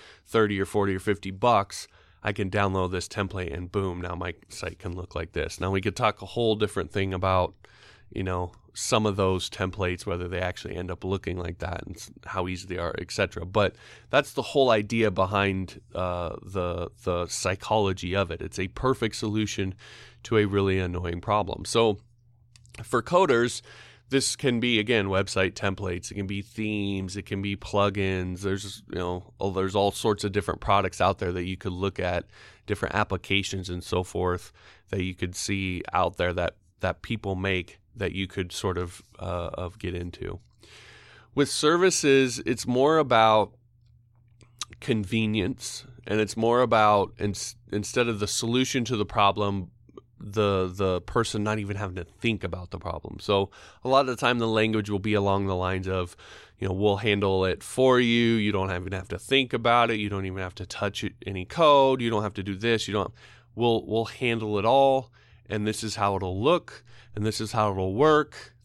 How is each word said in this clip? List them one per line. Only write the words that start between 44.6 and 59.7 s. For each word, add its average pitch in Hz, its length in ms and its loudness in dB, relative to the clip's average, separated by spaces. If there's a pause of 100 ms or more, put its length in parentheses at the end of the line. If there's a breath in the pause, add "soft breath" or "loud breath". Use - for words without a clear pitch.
convenience, 110 1080 -2 (220)
and 107 140 2
it's 107 160 -2
more 117 240 4
about 107 580 6
ins-, - 380 -4 (160)
instead 104 340 0
of 110 140 -2
the 104 80 -2
solution 123 560 0
to 120 120 -2
the 104 100 0
problem, 101 640 0 (460)
the, 98 560 0
the 92 280 0
person 113 400 -2
not 107 160 0
even 101 180 -6
having 95 200 -6
to 87 80 -8
think - 380 -4
about 90 280 -8
the 90 80 -10
problem. 85 420 -10
So 98 300 2 (340 loud breath)
a 123 40 -4
lot 131 120 6
of 135 60 4
the 123 100 -2
time 123 220 2
the 113 100 2
language 110 400 2
will 104 100 0
be 104 140 -2
along 98 340 2
the 95 80 0
lines 92 320 -2
of, 92 300 -2 (420 loud breath)
you - 80 -4
know, 95 60 -2
"We'll 98 240 4
handle 101 480 2
it 90 180 -2
for 127 380 4
you. 117 340 4
You 104 160 2
don't 95 200 0
even 92 220 -6
have 95 160 -6
to 87 100 -8
think 135 340 0
about 117 380 4